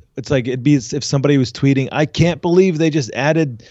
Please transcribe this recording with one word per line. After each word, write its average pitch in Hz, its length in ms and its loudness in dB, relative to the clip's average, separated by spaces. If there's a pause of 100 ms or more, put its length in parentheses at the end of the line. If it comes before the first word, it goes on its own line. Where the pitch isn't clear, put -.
(160)
it's 131 140 -12
like, 131 160 0
it'd 127 160 -6
be 147 120 4
as - 180 -2
if 143 120 -6
somebody 143 340 2
was 127 140 -2
tweeting, 135 380 0
"I 151 140 0
can't 165 380 0
believe 180 340 2
they 160 140 0
just 139 240 -4
added 143 560 -2